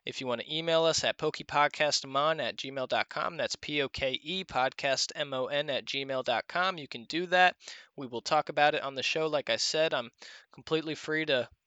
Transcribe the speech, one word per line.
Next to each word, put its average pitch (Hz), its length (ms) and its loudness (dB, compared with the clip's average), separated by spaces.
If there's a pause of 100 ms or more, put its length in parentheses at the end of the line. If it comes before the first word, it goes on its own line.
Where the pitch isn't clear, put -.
If 131 160 -8
you 131 60 -4
wanna 120 220 -2
email 165 360 2
us 160 180 2
at 117 140 2
pokepodcastmon 147 1200 2
at 110 140 -2
gmail 135 320 -6
dot 117 220 0
com, - 260 -4
that's 139 220 -4
P 147 240 -2
O 135 80 0
K 131 240 -2 (100)
E 180 220 -6
podcast 131 680 0
M 147 200 -6
O 131 140 -2
N 147 220 -2
at 123 140 -2
gmail 135 400 -4
dot 117 240 0
com, 180 300 0
you 143 100 -10
can 120 160 -12
do 165 220 -2
that. 180 320 6 (400)
We 139 100 -8
will 117 140 -6
talk 151 260 2
about 151 280 4
it - 60 0
on 139 140 -6
the 127 80 -4
show. 160 240 0
Like 147 220 -2
I 117 80 4
said, 160 360 2
I'm 127 160 -2 (440)
completely 156 420 -2
free 156 300 -2
to 131 240 2 (180)